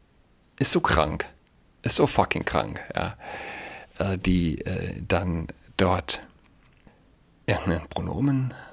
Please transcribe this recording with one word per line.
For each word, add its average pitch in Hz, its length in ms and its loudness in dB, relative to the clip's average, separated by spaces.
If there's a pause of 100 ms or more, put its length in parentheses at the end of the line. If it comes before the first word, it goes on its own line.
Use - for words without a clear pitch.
(580)
ist - 140 6
so 123 80 4
krank, - 460 2 (560)
ist - 140 6
so 147 100 6
fucking - 380 2
krank, - 400 -2 (100)
ja, 90 220 -4 (840)
äh, 95 200 -2
die, 90 420 2
äh, - 480 -6
dann 87 380 0 (320)
dort 92 420 2 (1300)
irgendein 85 420 -2
Pronomen 127 640 -2 (200)